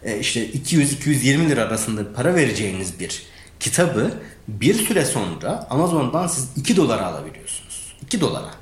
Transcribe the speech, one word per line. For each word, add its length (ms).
e, 140
işte 280
iki 300
yüz 160
iki 160
yüz 160
yirmi 240
lira 140
arasında 500
para 220
vereceğiniz 640
bir 220
kitabı 500
bir 260
süre 300
sonra 640
Amazon'dan 560
siz 300
iki 200
dolara 300
alabiliyorsunuz. 960
İki 180
dolara. 300